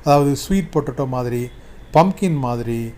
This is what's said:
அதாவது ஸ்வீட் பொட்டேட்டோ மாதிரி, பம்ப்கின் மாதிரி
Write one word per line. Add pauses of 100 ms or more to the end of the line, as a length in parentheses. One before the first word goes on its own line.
அதாவது
ஸ்வீட்
பொட்டேட்டோ
மாதிரி, (440)
பம்ப்கின்
மாதிரி